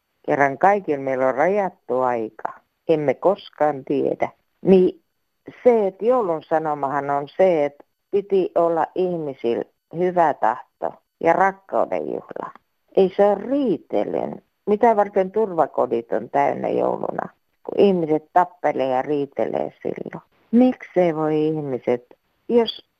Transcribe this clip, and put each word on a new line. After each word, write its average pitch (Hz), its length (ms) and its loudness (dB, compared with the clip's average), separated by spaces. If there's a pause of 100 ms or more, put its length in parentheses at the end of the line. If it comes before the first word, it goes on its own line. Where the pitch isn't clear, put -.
(260)
Kerran 139 320 2
kaikilla 185 460 2
meillä 131 240 0
on 127 80 0
rajattu 180 680 -2
aika. 120 520 -4 (360)
Emme 151 240 2
koskaan 151 720 -2
tiedä. 139 440 -2 (320)
Niin 185 400 4 (640)
se, 226 240 4
että 190 180 -6
joulun 208 380 0
sanomahan 147 680 -2
on 143 180 -2 (100)
se, 175 280 4
että 143 180 -8 (280)
piti 196 440 0
olla 170 400 0
ihmisillä 151 680 -4 (340)
hyvä 175 360 0
tahto - 680 -6 (220)
ja 165 100 4
rakkauden 139 720 -2
juhla. - 440 -10 (440)
Ei 190 200 2
se 202 100 4
ole 202 100 2
riitelyn. 196 1040 -4 (240)
Mitä 214 300 4
varten 202 360 0
turvakodit 147 800 -2
on 107 180 -4
täynnä 127 400 -2
jouluna, 123 600 -4 (340)
kun - 160 -6
ihmiset 165 440 2 (100)
tappelee 147 540 0
ja 127 140 0
riitelee 139 800 -4
silloin? - 420 -10 (280)
Miksei 226 640 2
voi 156 320 0
ihmiset, 135 580 -2 (440)
jos 226 400 0 (100)